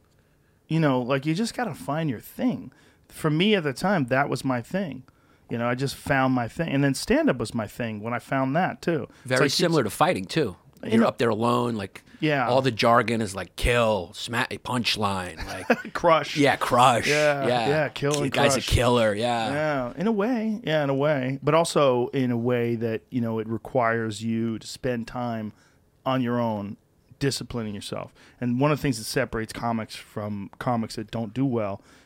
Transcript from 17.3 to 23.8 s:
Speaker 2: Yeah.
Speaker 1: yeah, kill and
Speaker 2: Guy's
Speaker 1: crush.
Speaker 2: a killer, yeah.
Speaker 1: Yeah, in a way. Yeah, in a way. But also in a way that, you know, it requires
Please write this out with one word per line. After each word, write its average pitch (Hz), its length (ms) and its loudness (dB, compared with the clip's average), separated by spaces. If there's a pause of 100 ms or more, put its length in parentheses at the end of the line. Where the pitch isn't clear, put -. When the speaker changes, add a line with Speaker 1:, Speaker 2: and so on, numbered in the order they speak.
Speaker 2:
Yeah. 120 200 2
Speaker 1:
yeah, 143 220 0
kill 143 320 -2
and 139 100 -2
Speaker 2:
Guy's 120 220 2
Speaker 1:
crush. 120 140 -4
Speaker 2:
a - 40 -2
killer, 120 440 4
yeah. 113 360 -2
Speaker 1:
Yeah, 143 460 -2
in 175 80 -2
a 226 60 2
way. 220 520 -2
Yeah, 151 200 0
in 139 80 0
a 139 40 2
way. 135 460 0
But 147 140 2
also 139 540 4
in 131 200 0
a 120 80 0
way 120 380 0
that, 113 340 -4
you 123 120 -2
know, 113 180 -2
it 110 80 -4
requires 113 760 0